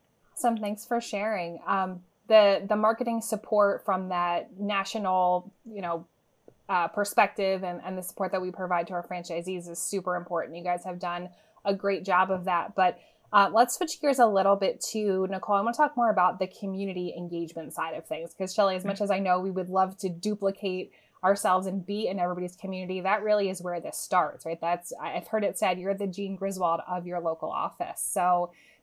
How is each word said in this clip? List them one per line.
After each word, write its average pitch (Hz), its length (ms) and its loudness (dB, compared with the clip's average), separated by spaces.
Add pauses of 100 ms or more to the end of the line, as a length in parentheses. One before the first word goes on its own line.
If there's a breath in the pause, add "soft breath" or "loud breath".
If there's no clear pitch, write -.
(340)
Awesome, 233 220 0
thanks 208 300 -6
for 233 140 -2
sharing. 196 680 -4
Um, 185 360 -2 (260)
the, 202 400 8
the 208 80 2
marketing 226 440 2
support 208 640 2
from 185 260 0
that 175 480 -2
national, 190 960 0 (140)
you 214 160 -10
know, 170 240 -4 (640)
uh, 175 200 2
perspective 196 760 -2
and, 175 200 -6
and 185 140 -8
the 185 40 -6
support 185 300 -6
that 185 80 -2
we 185 120 -6
provide 180 340 -2
to 190 60 -12
our 175 100 -4
franchisees 175 640 -8
is 170 100 -12
super 185 360 -4
important. 175 420 -4
You 175 60 -10
guys 180 220 -2
have 180 160 -8
done 175 300 -6 (340 soft breath)
a 202 100 2
great 196 300 -2
job 185 260 4
of 180 140 -2
that. 175 320 -2
But, 180 220 4 (340 soft breath)
uh, 196 200 6
let's 220 240 6
switch - 240 -4
gears 277 180 2
a 247 80 8
little 196 300 6
bit 196 240 0 (120)
to, 196 360 2
Nicole, 196 280 0
I 196 60 2
wanna 233 120 0
talk 294 220 2
more 233 140 4
about 190 280 4
the 190 80 -2
community 190 720 -6
engagement 170 560 -8
side 160 220 -6
of 165 120 -10
things. 165 280 -8
'Cause 190 200 -6
Shelly, 196 220 4
as 185 80 -6
much 196 160 -2
as 202 100 0
I 190 80 2
know 185 220 2
we 190 100 -2
would 180 200 -4
love 190 280 2
to 196 100 -4
duplicate 196 840 -4 (320 soft breath)
ourselves 190 420 2
and 185 180 -4
be 208 240 -4
in 190 100 -4
everybody's 180 380 -4
community, 185 440 -6
that 196 220 0
really 208 260 2
is 185 140 -6
where 175 180 -4
this - 160 -8
starts, - 480 0
right? 170 160 -6
That's, 175 400 -2
I, 147 160 -6
I've 175 120 -8
heard 214 160 0
it 196 140 -2
said, 185 200 0
"You're 190 160 -2
the 196 120 -4
Jean 196 300 -6
Griswold 180 500 -2
of 180 200 -6
your 175 140 -4
local 165 300 -4
office." - 500 -6
So, 180 500 2 (320 soft breath)